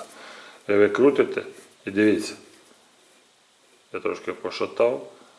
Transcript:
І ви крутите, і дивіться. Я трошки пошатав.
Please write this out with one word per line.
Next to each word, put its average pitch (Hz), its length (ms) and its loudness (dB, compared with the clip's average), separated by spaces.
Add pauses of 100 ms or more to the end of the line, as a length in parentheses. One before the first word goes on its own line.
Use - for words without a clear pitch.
(680)
І 104 40 0
ви 101 160 6
крутите, 120 540 2 (420)
і 101 60 -10
дивіться. 101 420 2 (1600)
Я 92 60 -10
трошки 90 340 -8
пошатав. 117 760 -4 (320)